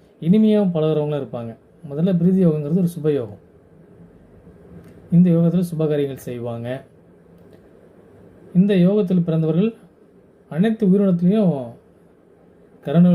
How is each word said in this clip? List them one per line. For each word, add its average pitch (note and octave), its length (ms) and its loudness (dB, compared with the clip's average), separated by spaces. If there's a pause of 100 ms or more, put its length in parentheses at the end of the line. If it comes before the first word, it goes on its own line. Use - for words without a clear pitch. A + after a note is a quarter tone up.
(220)
இனிமையாகவும் G#3 540 2
பழகுறவங்களும் D3+ 460 -2
இருப்பாங்க. A#2 320 -12 (360)
முதல்ல E3+ 320 -2
பிரிதி F#3+ 240 2
யோகங்கிறது D3+ 380 0
ஒரு E3+ 120 -4
சுப D3 220 -2
யோகம். G#2 240 -10 (1800)
இந்த F3+ 180 4
யோகத்துல E3+ 360 0
சுப D#3 180 -4
காரியங்கள் C#3 400 -4
செய்வாங்க. A#2 400 -10 (1900)
இந்த G3+ 140 2 (120)
யோகத்தில் F#3+ 420 0
பிறந்தவர்கள் D#3+ 420 0 (840)
அனைத்து A3 400 -2
உயிரினத்திலையும் F#3 640 2 (1300)
கருணை E3+ 300 4